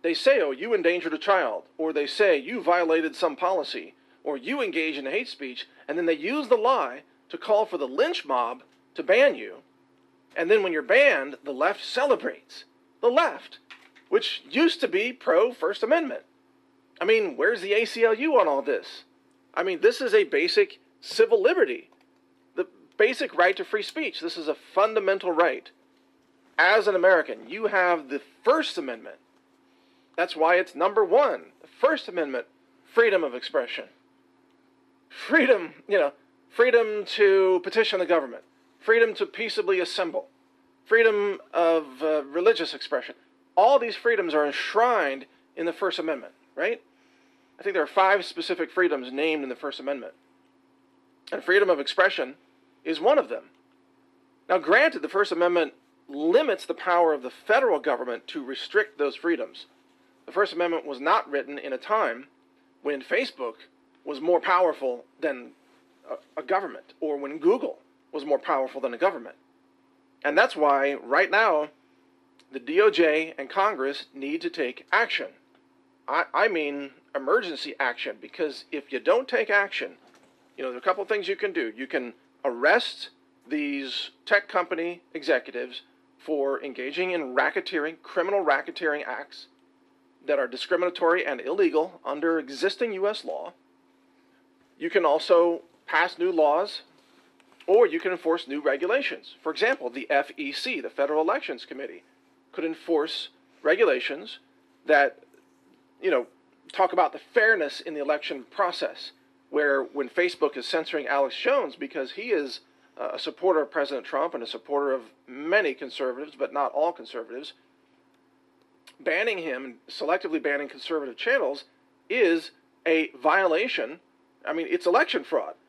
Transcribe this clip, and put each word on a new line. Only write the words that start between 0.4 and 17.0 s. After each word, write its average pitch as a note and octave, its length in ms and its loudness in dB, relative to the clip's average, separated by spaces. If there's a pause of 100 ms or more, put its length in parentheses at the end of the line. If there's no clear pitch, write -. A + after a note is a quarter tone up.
"Oh, D3 100 0
you F#3 240 -4
endangered F3 400 0
a G#3+ 40 -6
child," D3 460 0 (140)
or D#3+ 140 -2
they D3 140 -2
say, F#3 300 4
"You G3+ 240 -6
violated D#3+ 540 2
some D#3 220 -2
policy," E3 580 -4 (300)
or D3 120 -4
"You F3+ 240 -6
engage D#3+ 380 -4
in C3+ 80 -10
hate G#3+ 220 -6
speech," B2+ 400 -14 (180)
and D#3 100 -6
then E3+ 100 0
they E3 80 2
use A3+ 340 -4
the A#3+ 80 6
lie G#3+ 460 0 (280)
to - 80 -12
call G#3+ 260 0
for F3+ 140 -6
the C#3 100 -4
lynch C4 360 -2
mob B2+ 380 -2 (320)
to E3+ 80 -10
ban A#3 320 4
you. G#2 240 -12 (760)
And E3+ 140 -2
then G#3+ 120 6
when F#3 100 -2
you're D#3 100 -2
banned, D#3+ 640 2
the C#3+ 80 -8
left D#3+ 320 -2
celebrates. - 800 -4 (360)
The A#3 80 2
left, B3+ 500 0 (500)
which - 420 0
used E4 300 2
to C4+ 80 0
be A3 240 -2
pro-First G3+ 680 0
Amendment. C#4+ 400 0 (760)